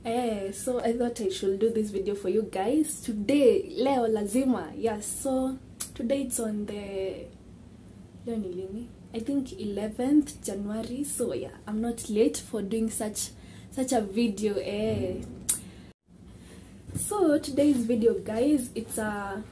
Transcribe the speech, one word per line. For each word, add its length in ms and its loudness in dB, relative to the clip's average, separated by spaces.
Eh, 480 -2
so 300 -4
I 160 2
thought 240 0
I 80 0
should 300 0
do 100 4
this 220 0
video 240 -2
for 140 -4
you 120 4
guys 600 0
today, 640 4
leo 300 2
lazima. 720 2
Yeah, 220 -2
so 580 -2
today 280 0
it's 180 -2
on 240 -2
the, 640 -6
leo 120 -4
ni 120 -4
lini? 380 -8
I 60 -4
think 400 -2
eleventh 840 2
January. 600 -4
So 280 -2
yeah, 320 -6
I'm 160 -2
not 280 -4
late 280 4
for 240 -4
doing 300 0
such, 380 -4
such 220 0
a 80 6
video, 560 0
eh. 680 -2
So 400 4
today's 380 4
video, 420 4
guys, 560 2
it's 220 -6
a 440 -4